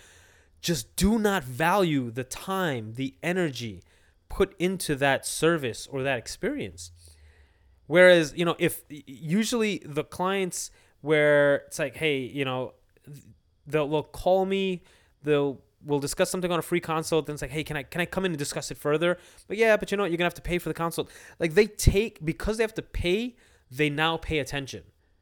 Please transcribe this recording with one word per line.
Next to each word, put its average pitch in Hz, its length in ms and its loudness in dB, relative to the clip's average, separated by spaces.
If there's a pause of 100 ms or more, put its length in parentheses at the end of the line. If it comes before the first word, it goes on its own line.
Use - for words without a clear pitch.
(600)
just 156 360 -4
do 208 220 4
not 196 260 2
value 147 640 0
the 120 140 -6
time, 147 720 -4
the 131 280 -6
energy 135 600 -2 (460)
put - 300 0
into 180 380 -2
that 135 280 2
service 151 680 -2
or 135 120 -4
that 135 160 -2
experience. 175 720 -8 (920)
Whereas, 170 500 8
you 170 80 0
know, 165 140 0
if, - 320 -2
usually 196 960 -2
the 147 180 -4
clients 190 640 -4 (300)
where 147 680 4
it's - 100 -12
like, 131 180 -4
hey, 143 220 0
you 131 260 -4
know, 127 300 -4 (920)
they'll, 147 220 0
they'll 151 140 0
call 185 420 2
me, 190 380 0 (400)
they'll, 143 400 0 (200)
we'll 143 160 -2
discuss 143 300 -2
something 180 240 -2
on 170 60 0
a 156 40 -2
free 175 160 -2
consult, 160 460 0
then 151 80 -8
it's 147 80 -10
like, 135 100 -8
"Hey, 151 140 -6
can 151 100 -8
I, 139 80 -6
can 175 200 -6
I - 20 0
come 190 220 -4
in 180 60 -2
and 147 60 -6
discuss 147 320 -6
it 143 60 -10
further?" 160 400 0 (320)
But 202 80 -6
yeah, 220 220 4
but 208 120 -6
you 196 60 0
know 202 60 0
what? 175 80 0
You're 170 80 -2
gonna 175 80 2
have 170 80 -2
to - 80 -16
pay 170 160 -2
for 160 100 -4
the 156 60 -4
consult. 165 360 -4 (280)
Like, 165 160 0
they 208 120 6
take, - 560 2
because 175 360 -4
they 226 60 2
have 220 100 -6
to - 80 -6
pay, 220 540 -4 (340)
they 147 180 0
now 160 300 0
pay 156 220 -2
attention. 127 420 -8 (400)